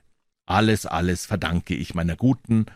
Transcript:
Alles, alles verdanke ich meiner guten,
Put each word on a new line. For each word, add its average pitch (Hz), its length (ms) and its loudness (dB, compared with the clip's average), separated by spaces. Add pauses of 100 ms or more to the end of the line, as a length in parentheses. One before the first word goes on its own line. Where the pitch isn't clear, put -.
(460)
Alles, 107 400 2
alles 87 400 -2
verdanke 87 480 -2
ich 73 220 -6
meiner 85 200 -2
guten, 113 600 0